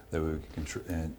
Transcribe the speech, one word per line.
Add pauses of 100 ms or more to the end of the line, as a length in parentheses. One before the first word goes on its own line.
(120)
that
way
we (140)
can
contr-,
and,